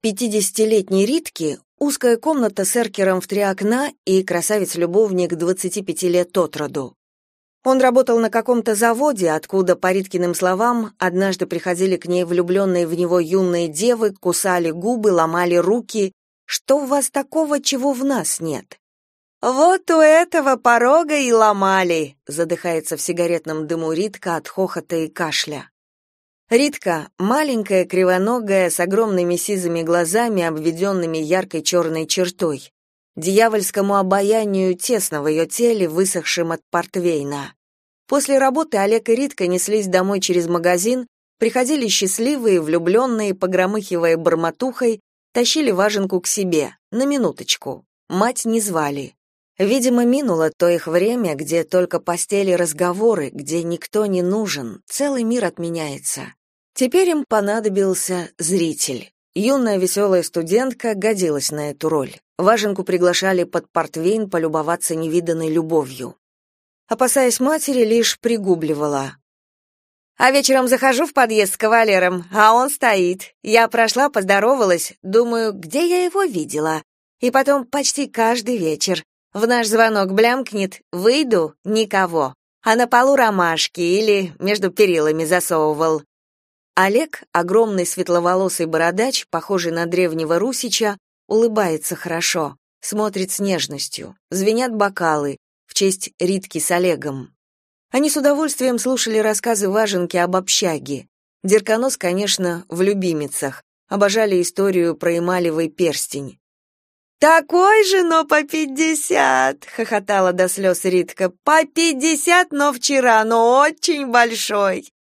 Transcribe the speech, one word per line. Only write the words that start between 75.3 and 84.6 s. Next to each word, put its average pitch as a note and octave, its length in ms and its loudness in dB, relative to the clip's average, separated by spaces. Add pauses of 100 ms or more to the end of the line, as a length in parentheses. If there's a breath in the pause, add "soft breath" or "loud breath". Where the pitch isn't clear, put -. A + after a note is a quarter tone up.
где G3 340 -2
я F4+ 180 2
его F#4 180 0
видела? D#3 600 -2 (380)
И A#3+ 100 0
потом C4+ 360 2
почти C#4+ 400 -4
каждый A3+ 500 -2
вечер. E3 480 -2 (300)
В G#3+ 120 -2
наш A#3+ 200 2
звонок G#3+ 460 2
блямкнет A3 680 0 (100)
"Выйду, G#3+ 640 0 (100)
никого". F#3+ 680 0 (280)
А A3+ 120 2
на A#3+ 120 2
полу B3+ 300 4
ромашки F3+ 640 0
или F#3+ 580 0
между G3 320 -2